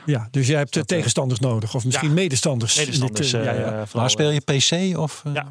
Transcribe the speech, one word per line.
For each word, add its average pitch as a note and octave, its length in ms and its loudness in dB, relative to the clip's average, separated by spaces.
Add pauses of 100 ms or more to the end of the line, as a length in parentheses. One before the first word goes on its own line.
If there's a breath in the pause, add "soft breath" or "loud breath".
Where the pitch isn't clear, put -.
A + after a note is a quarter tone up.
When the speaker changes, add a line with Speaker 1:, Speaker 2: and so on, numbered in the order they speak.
Speaker 1:
Ja, A#2 240 0
dus C#3 160 0
jij D3+ 120 4
hebt, C#3+ 180 -2
eh, D#3+ 40 0
Speaker 2:
dat, - 100 -4
eh, F#3 60 2
Speaker 1:
tegenstanders B2+ 440 0
nodig. A2+ 340 0
Of A#2+ 100 -2
misschien C3+ 240 0
Speaker 2:
Ja. D3 60 4
Speaker 1:
medestanders. C3+ 640 2
Speaker 2:
Medestanders, C3 540 0
Speaker 1:
In B2 80 0
dit, A2 80 0
eh, G#2+ 60 0
Speaker 2:
eh, A2 60 -2
Speaker 1:
ja, G#2+ 40 -2
ja. G#2+ 200 -4
Speaker 2:
vooral, A#2 160 -4
Speaker 3:
Maar B2 100 2
speel D3 200 2
je D3 140 0
Speaker 2:
eh, C#3+ 120 0
Speaker 3:
P C3+ 40 2 (340)
C D#3+ 40 -4
of, D#3 280 -4
eh? C#3+ 80 -4
Speaker 2:
Ja, D3 160 -4